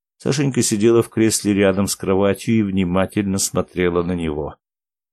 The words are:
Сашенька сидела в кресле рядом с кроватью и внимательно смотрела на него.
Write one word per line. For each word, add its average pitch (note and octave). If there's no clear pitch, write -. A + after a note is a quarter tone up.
Сашенька C3+
сидела A2+
в -
кресле G#2
рядом G2
с F#2
кроватью G2
и A2
внимательно F#2+
смотрела F2
на F2
него. D2+